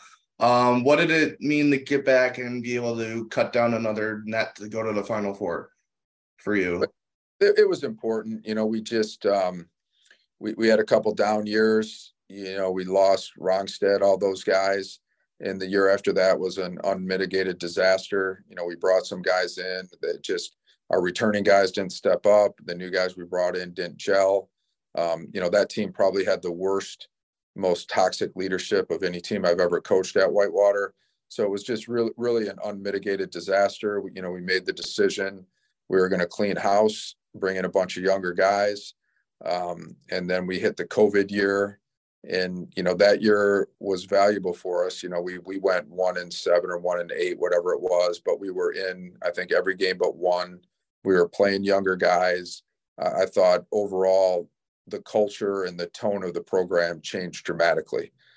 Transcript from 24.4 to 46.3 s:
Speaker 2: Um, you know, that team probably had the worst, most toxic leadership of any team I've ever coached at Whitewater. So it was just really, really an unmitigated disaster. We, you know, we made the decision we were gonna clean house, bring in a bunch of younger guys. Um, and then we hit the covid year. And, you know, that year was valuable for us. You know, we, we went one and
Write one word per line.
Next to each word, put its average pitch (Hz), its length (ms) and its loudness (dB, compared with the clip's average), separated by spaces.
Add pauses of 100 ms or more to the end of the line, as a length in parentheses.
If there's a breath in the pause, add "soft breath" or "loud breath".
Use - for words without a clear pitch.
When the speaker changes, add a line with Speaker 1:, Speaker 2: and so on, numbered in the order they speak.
Speaker 2:
Um, 82 360 -4
you 98 80 -4
know, 90 80 0
that 98 200 2
team 101 220 -6
probably 95 320 0
had 95 180 -2
the 87 100 -6
worst, 95 580 -4 (480)
most 92 320 -2
toxic 92 460 0
leadership 92 560 -2
of - 120 -2
any 87 160 -4
team 95 240 -4
I've 87 160 2
ever 87 220 2
coached 95 340 0
at 95 160 4
Whitewater. 101 600 2 (340)
So - 160 -4
it 101 60 0
was 101 140 -6
just 110 260 -6
really, 117 260 0
really 117 320 0
an 95 160 -10
unmitigated 98 680 -4
disaster. 98 680 0
We, 95 160 -8
you 92 60 -12
know, 90 100 -6
we 90 100 -10
made 90 240 -2
the 92 60 -2
decision 95 760 -2 (440)
we 95 100 2
were 92 80 4
gonna 90 200 0
clean 101 280 -2
house, 107 600 0 (200)
bring 95 220 -2
in 92 80 -2
a 90 40 -4
bunch 92 280 -2
of 92 60 -6
younger 95 280 0
guys. 101 600 0 (500)
Um, 87 540 -6 (140)
and 92 180 -4
then 90 160 0
we 92 140 -4
hit - 180 0
the 87 80 -6
covid 101 460 2
year. 101 480 0 (500)
And, 90 460 -4
you 92 80 -4
know, 90 100 0
that 101 300 4
year 101 440 4 (120)
was 95 240 -4
valuable 98 500 2
for 90 320 -4
us. 92 160 -8
You 90 80 -10
know, 87 120 -4
we, 90 180 -8
we 92 180 -10
went 92 320 0
one 90 300 -2
and 87 120 -10